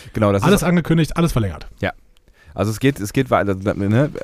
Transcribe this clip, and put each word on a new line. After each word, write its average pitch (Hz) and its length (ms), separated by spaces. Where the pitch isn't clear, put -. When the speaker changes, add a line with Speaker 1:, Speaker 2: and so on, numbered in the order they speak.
Speaker 1:
Genau, 104 200
das 98 100
Speaker 2:
Alles 180 200
Speaker 1:
ist 160 60
Speaker 2:
angekündigt, 165 480
alles 170 160
verlängert. 95 360
Speaker 1:
Ja. 95 120
Also 101 160
es 107 100
geht, 139 180
es 101 140
geht 127 180
weiter, 98 240
ne? 101 560